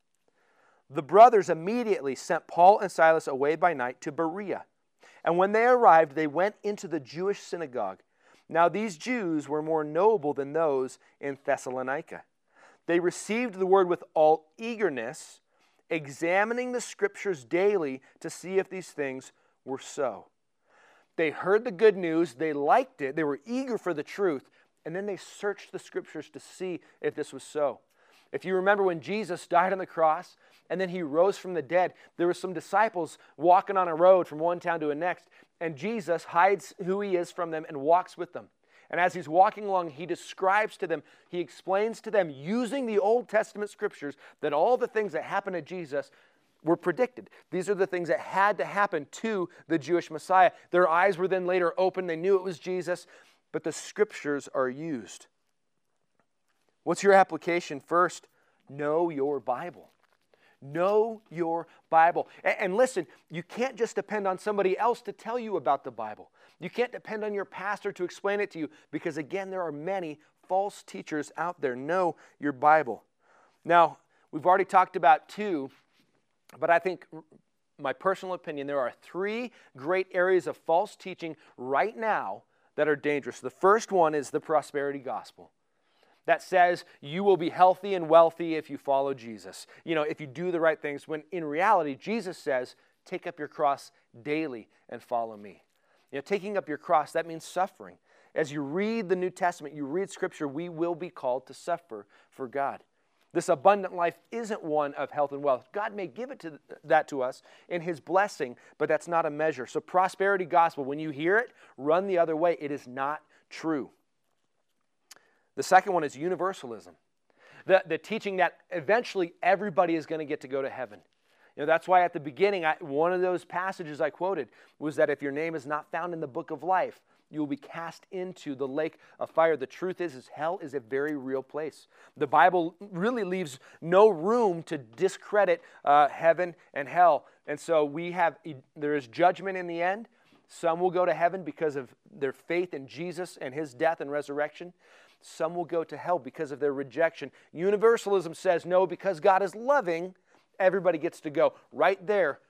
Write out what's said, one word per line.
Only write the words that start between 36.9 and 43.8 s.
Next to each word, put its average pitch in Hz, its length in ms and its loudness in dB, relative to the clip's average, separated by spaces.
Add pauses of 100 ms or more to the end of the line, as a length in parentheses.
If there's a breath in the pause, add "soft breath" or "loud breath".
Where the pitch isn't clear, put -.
he 196 120 -4
is 175 160 0
from 170 200 -6
them 156 180 -6
and 160 80 -10
walks 165 400 0
with 170 160 -10
them. 110 160 -14 (420 soft breath)
And 160 100 -2
as 180 140 2
he's 165 140 -10
walking 202 380 4
along, 180 240 -2
he 143 140 -14
describes 190 720 -2
to 190 80 -6
them, 160 160 -4 (280 soft breath)
he 175 100 -6
explains 196 640 -4
to 220 80 -12
them 185 200 2
using 214 540 -4
the 220 140 0
Old 214 280 2
Testament 208 440 -2
scriptures 143 460 -8 (240 loud breath)